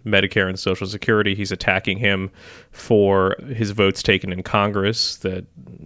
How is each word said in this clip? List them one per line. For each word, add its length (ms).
Medicare 440
and 100
Social 300
Security. 480
He's 160
attacking 460
him 320
for 640
his 240
votes 320
taken 300
in 100
Congress 760
that 280